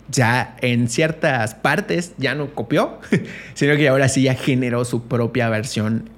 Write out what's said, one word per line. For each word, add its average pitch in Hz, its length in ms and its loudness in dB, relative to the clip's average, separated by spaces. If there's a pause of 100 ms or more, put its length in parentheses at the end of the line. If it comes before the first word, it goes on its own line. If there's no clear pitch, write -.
ya 123 520 0
en 120 280 2
ciertas 151 640 0
partes 170 600 -2
ya 127 180 -2
no 143 180 -6
copió, - 460 -2 (120)
<laughs> - 420 -4
sino 143 240 2
que 147 100 4
ahora 135 220 4
sí 131 140 2
ya 131 120 2
generó 123 500 0
su 117 220 -6
propia 117 420 0
versión 110 680 -2